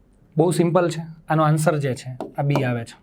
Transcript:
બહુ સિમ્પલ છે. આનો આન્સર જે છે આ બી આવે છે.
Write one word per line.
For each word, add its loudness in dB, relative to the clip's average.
બહુ 4
સિમ્પલ 2
છે. -6
આનો 2
આન્સર 2
જે -2
છે -12
આ -2
બી 2
આવે -2
છે. -20